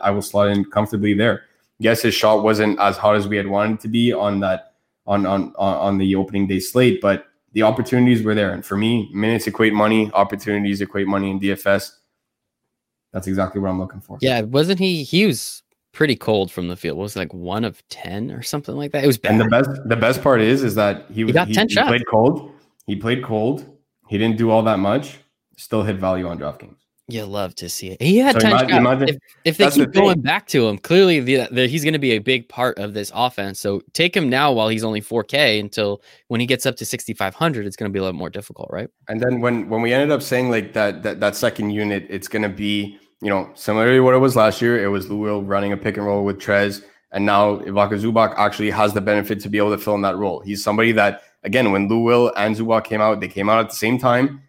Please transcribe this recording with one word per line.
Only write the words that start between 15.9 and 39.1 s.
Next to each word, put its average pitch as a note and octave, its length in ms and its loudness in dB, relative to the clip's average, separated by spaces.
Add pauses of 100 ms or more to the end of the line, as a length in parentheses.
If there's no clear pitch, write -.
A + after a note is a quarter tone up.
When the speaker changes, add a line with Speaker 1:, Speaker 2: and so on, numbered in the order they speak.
Speaker 2:
pretty C#3+ 240 0
cold G2+ 360 0
from F2 160 -6
the F2+ 80 -6
field. D#2+ 220 -6
What F#2+ 60 -6
was G#2 120 -10
it, G2 40 -6
like, E2+ 140 -8
one F#2 300 -6
of - 260 -10
ten G#2 420 -10
or A#2+ 100 -12
something C#3+ 340 -8
like C#3+ 160 -8
that? C#3+ 120 -2
It D3 40 4
was B2 160 2
Speaker 1:
And G#2+ 160 2
the A2 60 2
Speaker 2:
bad. A#2+ 200 2
Speaker 1:
best, - 200 -8
the A2+ 100 0
best A2+ 280 0
part B2+ 180 4
is, C3+ 220 2
is G#2+ 120 -2
that G#2 340 0
he G2+ 60 -16
Speaker 2:
He A2+ 100 -2
Speaker 1:
was, B2 80 0
Speaker 2:
got F3+ 140 2
Speaker 1:
he, G#2+ 60 -2
Speaker 2:
ten G#3+ 140 2
Speaker 1:
he - 60 -4
Speaker 2:
shots. - 160 2
Speaker 1:
played A#2+ 180 0
cold. A#2 440 2 (360)
He G2+ 80 -4
played A#2 280 -4
cold. A#2 420 -2 (420)
He G#2 100 -4
didn't A2 200 0
do A2+ 140 2
all B2 120 6
that A2 160 0
much. G#2+ 400 -2 (380)
Still A2 260 -4
hit G2 140 -2
value F#2 300 -2
on E2+ 120 -8
DraftKings. - 380 -12 (320)
Speaker 2:
You A2 160 -8
love G2 300 -6
to F2 120 -12
see - 220 -10
it. F#2+ 120 -12
He F3+ 160 4
had C4 160 4
Speaker 1:
So A#2 60 4
Speaker 2:
ten G#3+ 120 6
Speaker 1:
ima-, - 100 4
Speaker 2:
shots. - 120 0
Speaker 1:
imagine C3 360 4
Speaker 2:
If, C#3+ 80 -4 (260)
if D#3+ 140 0
they G3+ 80 6
Speaker 1:
that's C#3+ 100 2
the D3 100 6
Speaker 2:
keep - 80 -10
going F#3+ 220 6
Speaker 1:
thing. D3 80 -2
Speaker 2:
back E3 240 -2
to A#2+ 200 2
him, G2+ 100 -2
clearly F3 420 4
the, B2+ 320 0
the, B2 160 2
he's D3 160 -4
gonna D#3 160 0
be C3 140 2
a G#2+ 60 0
big B2 280 -2
part B2 320 -4
of G#2 140 -8
this G#2 200 -8
offense. G2+ 460 -4
So G2+ 220 -4 (100)
take F3+ 240 -2
him D#3 140 0
now C3+ 240 2
while A2 160 2
he's A2+ 160 -2
only G#2+ 160 -4
four A2+ 220 -4
K B2+ 360 0
until G2+ 420 -4 (280)
when A#2 100 -2
he B2 80 -2
gets B2+ 180 0
up C3 120 -2
to A2 80 -10
sixty-five G#2 500 -6
hundred, C3 320 -2
it's F#2+ 80 -10
gonna G#2 160 -6
be G2 80 -4
a F#2+ 40 -2
lot F#2 120 -4
more F2 140 -8
difficult, - 420 -14
right? G#2 180 -10 (200)
Speaker 1:
And A2 100 -6